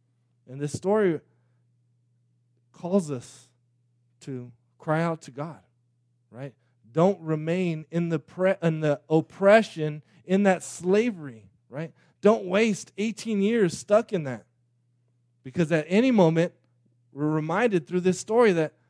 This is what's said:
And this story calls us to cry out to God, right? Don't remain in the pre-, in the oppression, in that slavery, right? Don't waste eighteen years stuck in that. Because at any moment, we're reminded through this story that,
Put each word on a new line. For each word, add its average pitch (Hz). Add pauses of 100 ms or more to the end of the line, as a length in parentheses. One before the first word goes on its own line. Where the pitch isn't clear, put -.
(480)
And 135
this 147
story 190 (1500)
calls 175
us - (720)
to 123 (260)
cry 160
out 165
to -
God, 139 (720)
right? 131 (380)
Don't 175
remain 160
in 170
the 165
pre-, 185
in 160
the 151 (100)
oppression, 160 (220)
in 196
that 185
slavery, 175 (180)
right? 147 (300)
Don't 208
waste 202
eighteen 214
years 208
stuck 220
in 160
that. 123 (960)
Because 147
at 156
any 226
moment, 170 (580)
we're 143
reminded 165
through 180
this 180
story 220
that, 160 (180)